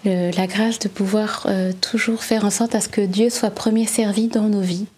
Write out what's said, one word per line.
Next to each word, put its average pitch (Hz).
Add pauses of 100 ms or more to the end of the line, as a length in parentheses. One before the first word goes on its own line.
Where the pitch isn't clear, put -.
le, 180
la 185
grâce 220
de -
pouvoir, 208
euh, 185
toujours 226
faire 214
en 208
sorte 226
à 214
ce -
que -
Dieu 202
soit 214
premier 220
servi 220
dans 214
nos 202
vies. 180 (100)